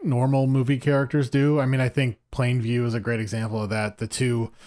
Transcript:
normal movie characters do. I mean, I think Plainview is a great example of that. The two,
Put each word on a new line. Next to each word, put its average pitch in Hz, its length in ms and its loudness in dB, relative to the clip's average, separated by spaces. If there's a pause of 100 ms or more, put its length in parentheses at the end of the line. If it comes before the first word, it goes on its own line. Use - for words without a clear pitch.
normal 135 440 2
movie 131 320 2
characters 139 500 0
do. 147 300 2
I 131 60 0
mean, 131 160 0
I 127 80 0
think 127 280 -2 (140)
Plainview 123 540 0
is 117 80 -2
a 117 60 -2
great 113 200 -2
example 110 420 -4
of 104 80 -4
that. 107 280 -4
The 110 100 -6
two, 120 440 -2 (160)